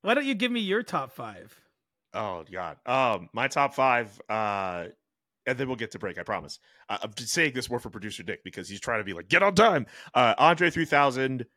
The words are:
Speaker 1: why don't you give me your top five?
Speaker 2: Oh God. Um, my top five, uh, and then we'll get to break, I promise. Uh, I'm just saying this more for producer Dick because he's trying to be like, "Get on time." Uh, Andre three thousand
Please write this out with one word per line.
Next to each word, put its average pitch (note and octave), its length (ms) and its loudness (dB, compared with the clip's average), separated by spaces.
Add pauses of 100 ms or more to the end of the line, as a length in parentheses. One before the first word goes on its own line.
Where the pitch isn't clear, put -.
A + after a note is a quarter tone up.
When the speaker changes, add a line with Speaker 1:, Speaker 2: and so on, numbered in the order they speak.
Speaker 1:
why G3+ 120 2
don't C#4 120 2
you C4+ 100 0
give A#3 160 0
me A#3+ 80 -2
your G#3 240 -2
top B2+ 280 -6
five? G#2 440 -14 (580)
Speaker 2:
Oh F#2+ 380 -6
God. F2+ 340 -8
Um, A#2+ 480 2
my A#2+ 140 0
top C#3 280 0
five, A#2+ 440 2 (100)
uh, G2 560 -2 (600)
and B2+ 120 0
then C3 100 -4
we'll C3 80 -4
get A2+ 160 -8
to G#2 80 -14
break, F2+ 180 -8
I F2 60 -10
promise. E2+ 360 -6 (300)
Uh, G2+ 140 -4
I'm G#2+ 120 -12
just A#2 180 -8
saying D#3+ 200 2
this B2 160 -6
more B2 100 -4
for A#2+ 100 -10
producer G2 340 -12
Dick F2+ 200 -8
because F2 260 -12
he's G2 100 -12
trying A#2 200 -2
to G#2+ 40 -4
be G2 100 -6
like, F2 140 -10
"Get F3 160 4
on G3 120 2
time." F3+ 300 6 (280)
Uh, B2 240 6
Andre E3+ 320 6
three E3 160 -2
thousand C3 600 2 (120)